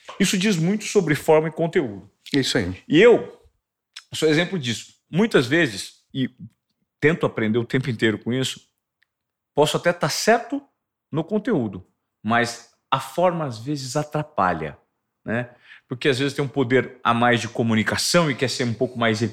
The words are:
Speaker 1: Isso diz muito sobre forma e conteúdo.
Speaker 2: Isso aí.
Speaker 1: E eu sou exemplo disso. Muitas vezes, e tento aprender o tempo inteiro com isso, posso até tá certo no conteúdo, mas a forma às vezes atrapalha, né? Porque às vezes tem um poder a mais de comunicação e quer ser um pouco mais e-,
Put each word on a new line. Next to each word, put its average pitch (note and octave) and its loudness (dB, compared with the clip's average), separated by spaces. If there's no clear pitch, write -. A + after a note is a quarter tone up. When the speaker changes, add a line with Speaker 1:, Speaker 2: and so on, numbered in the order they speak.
Speaker 1:
Isso G3 0
diz F#3+ 2
muito F#3 0
sobre D#3+ 2
forma D#3 4
e D#3+ -6
conteúdo. C#3+ -4
Speaker 2:
Isso C#3 0
aí. F#2 -4
Speaker 1:
E D3+ 4
eu A3+ 4
sou D#3 0
exemplo E3+ 0
disso. A#2+ -6
Muitas F#3+ 2
vezes, B2+ 0
e C3 -4
tento D#3 2
aprender A2+ 0
o A#2 0
tempo C3 -2
inteiro A2 0
com A2+ -6
isso, C3 -4
posso D3+ 2
até F3 0
tá E3+ -2
certo A#3+ 0
no D#3 -2
conteúdo, B2+ -2
mas A#2 -2
a C#3 0
forma E3+ 0
às A#2+ -8
vezes C3 -6
atrapalha, F2+ -2
né? A#2+ -6
Porque C3+ -2
às B2+ 2
vezes C#3 -2
tem C#3+ -2
um C3+ -6
poder B2 0
a A#2 2
mais A#2+ 2
de A2 -6
comunicação A2+ 0
e B2 -2
quer B2 -2
ser B2 -4
um A#2+ -2
pouco A#2+ -4
mais A2+ 2
e-, A2+ 0